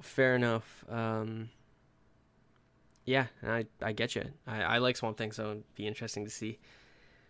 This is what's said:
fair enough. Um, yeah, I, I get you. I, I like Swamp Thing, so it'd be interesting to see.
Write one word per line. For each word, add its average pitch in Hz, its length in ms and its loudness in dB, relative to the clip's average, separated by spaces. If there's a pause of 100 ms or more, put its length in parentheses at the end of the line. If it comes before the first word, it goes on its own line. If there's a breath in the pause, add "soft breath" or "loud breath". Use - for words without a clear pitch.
fair 127 340 4
enough. 117 540 2
Um, 113 580 -2 (1600)
yeah, 127 220 4 (140)
I, 113 260 -2 (140)
I 110 120 -2
get 113 240 -2
you. - 80 -2 (200)
I, 110 180 -2
I 113 160 4
like 127 180 4
Swamp 110 200 -2
Thing, 110 140 -4
so 107 200 -4
it'd 107 240 -10
be 104 120 -4
interesting 107 380 -4
to 107 40 -8
see. 107 300 -8 (720)